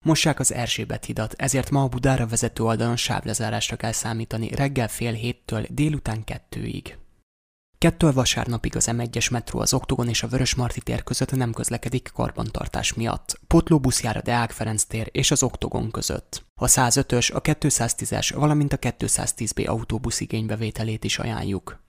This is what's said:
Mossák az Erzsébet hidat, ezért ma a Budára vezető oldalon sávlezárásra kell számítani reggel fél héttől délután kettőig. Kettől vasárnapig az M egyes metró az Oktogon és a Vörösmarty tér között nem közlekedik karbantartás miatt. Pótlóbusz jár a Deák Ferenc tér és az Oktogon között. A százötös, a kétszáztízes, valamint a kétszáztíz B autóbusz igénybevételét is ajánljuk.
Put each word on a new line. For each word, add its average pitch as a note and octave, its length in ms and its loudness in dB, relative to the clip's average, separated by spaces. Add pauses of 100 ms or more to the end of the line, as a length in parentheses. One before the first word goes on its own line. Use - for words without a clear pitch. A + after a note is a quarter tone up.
Mossák D#3 340 4
az B2+ 140 2
Erzsébet A#2 520 -4
hidat, A2+ 280 -4
ezért B2+ 360 0
ma C#3 140 4
a C3+ 40 2
Budára B2 400 2
vezető A2+ 360 0
oldalon A#2 320 2
sávlezárásra A2 800 -2
kell A2+ 160 -2
számítani A2+ 640 -4
reggel C3+ 320 2
fél A#2 260 -4
héttől A2+ 560 -4
délután B2+ 540 0
kettőig. - 760 -8 (800)
Kettől E3 360 6
vasárnapig A#2+ 600 0
az A2+ 100 2
M A#2 140 0
egyes A#2 300 -2
metró A#2+ 300 -2
az G#2+ 140 2
Oktogon B2+ 340 0
és A2+ 160 0
a A#2 40 -6
Vörösmarty B2+ 520 0
tér A#2 240 -4
között - 280 -2
nem B2 220 0
közlekedik A#2+ 600 -4
karbantartás - 800 -2
miatt. - 540 -4
Pótlóbusz D3 560 6
jár A2 140 0
a - 40 -4
Deák A#2+ 300 0
Ferenc A2 320 -2
tér A2+ 280 -4
és C#3 200 2
az C#3+ 120 4
Oktogon A#2 480 -2
között. - 540 -6 (160)
A B2 60 2
százötös, B2 640 4
a - 120 -2
kétszáztízes, - 880 0
valamint D3 440 2
a C#3 40 0
kétszáztíz - 720 -2
B - 140 -2
autóbusz A2+ 540 -2
igénybevételét A2 840 -4
is - 160 0
ajánljuk. G#2 680 -4